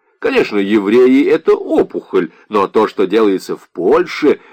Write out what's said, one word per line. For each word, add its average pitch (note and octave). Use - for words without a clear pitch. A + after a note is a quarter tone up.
Конечно, F#3+
евреи — A2+
это E3
опухоль, G2+
но G2+
то, G#2+
что F#2+
делается F#2+
в -
Польше, C3+